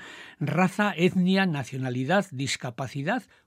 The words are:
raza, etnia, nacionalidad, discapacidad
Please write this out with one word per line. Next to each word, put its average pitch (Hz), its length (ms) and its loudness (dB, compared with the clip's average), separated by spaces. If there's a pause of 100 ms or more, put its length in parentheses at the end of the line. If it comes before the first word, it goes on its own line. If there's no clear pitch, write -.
(380)
raza, 180 560 2
etnia, 185 520 4
nacionalidad, 135 840 0
discapacidad 139 920 -4 (240)